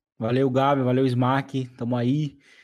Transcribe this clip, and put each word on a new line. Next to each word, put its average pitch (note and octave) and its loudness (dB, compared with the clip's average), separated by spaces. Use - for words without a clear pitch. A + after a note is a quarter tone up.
Valeu, B2+ 0
Gabi, C3+ 2
valeu, B2+ 2
Smack, B2+ -2
tamo B2 -4
aí. C#3 -2